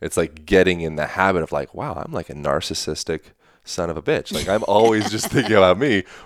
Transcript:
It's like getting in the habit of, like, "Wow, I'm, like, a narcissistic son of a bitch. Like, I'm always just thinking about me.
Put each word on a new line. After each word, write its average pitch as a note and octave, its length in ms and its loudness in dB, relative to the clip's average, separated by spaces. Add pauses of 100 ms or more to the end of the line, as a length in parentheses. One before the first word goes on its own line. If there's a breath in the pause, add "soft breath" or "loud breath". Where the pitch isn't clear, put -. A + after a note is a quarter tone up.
It's - 180 -10
like - 280 -4
getting F2+ 360 4
in D#2+ 140 -6
the D2 120 -4
habit F#2+ 340 0
of, D#2 100 -6
like, D2 220 -6
"Wow, B2 320 -10
I'm, E3 80 -16
like, F2+ 160 -8
a C#2 60 -14
narcissistic D2+ 840 -4 (420 soft breath)
son E2+ 260 -6
of D#2+ 80 -8
a D#2 40 -8
bitch. C3+ 300 -4
Like, - 160 -6
I'm G#2 200 0
always G#2+ 420 4
just A2 200 -6
thinking A2 260 2
about F#2 240 6
me. A#2 240 2 (220 loud breath)